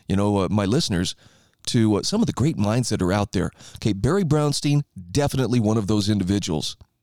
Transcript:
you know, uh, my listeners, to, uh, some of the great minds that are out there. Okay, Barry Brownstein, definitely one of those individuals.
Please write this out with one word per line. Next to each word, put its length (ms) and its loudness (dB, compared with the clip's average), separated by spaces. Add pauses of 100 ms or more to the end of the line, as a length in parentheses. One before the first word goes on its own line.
you 80 0
know, 280 2
uh, 60 0
my 160 0
listeners, 500 -2 (520)
to, 300 2
uh, 60 -2
some 180 0
of 60 2
the 60 -4
great 240 0
minds 320 0
that 120 -2
are 100 2
out 200 0
there. 180 -2 (280)
Okay, 160 0
Barry 300 0
Brownstein, 600 0 (280)
definitely 480 0
one 180 2
of 100 -2
those 200 2
individuals. 720 -2 (260)